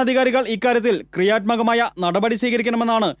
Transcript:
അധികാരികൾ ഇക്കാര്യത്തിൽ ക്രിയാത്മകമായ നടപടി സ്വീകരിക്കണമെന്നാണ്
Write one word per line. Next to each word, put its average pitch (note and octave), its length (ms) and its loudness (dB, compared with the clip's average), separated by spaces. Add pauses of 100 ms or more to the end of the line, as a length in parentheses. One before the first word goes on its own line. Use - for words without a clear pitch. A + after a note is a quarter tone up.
അധികാരികൾ B3+ 420 2 (100)
ഇക്കാര്യത്തിൽ A#3 420 0 (200)
ക്രിയാത്മകമായ A3 720 0 (140)
നടപടി G3+ 380 0
സ്വീകരിക്കണമെന്നാണ് A#3 680 0 (100)